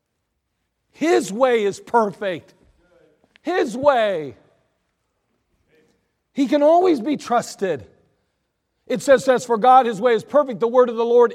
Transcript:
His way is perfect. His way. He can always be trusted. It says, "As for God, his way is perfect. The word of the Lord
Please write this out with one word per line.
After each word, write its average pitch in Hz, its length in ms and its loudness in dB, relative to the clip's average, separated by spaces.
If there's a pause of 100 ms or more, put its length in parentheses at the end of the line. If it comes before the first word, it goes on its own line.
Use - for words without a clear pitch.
(920)
His 311 420 -2
way 240 320 0
is 196 160 -6
perfect. 202 760 -4 (880)
His 320 340 -4
way. 214 600 -2 (2000)
He 277 140 -2
can 285 160 2
always 330 380 4
be 277 160 -6
trusted. 185 760 -6 (960)
It 240 160 -6
says, 269 240 2
"As 254 180 0
for 233 140 -2
God, 254 280 4
his 220 140 -6
way 240 140 2
is 220 80 -2
perfect. 269 380 -2
The 226 80 0
word 247 220 2
of 226 60 -6
the 233 80 -4
Lord 233 300 2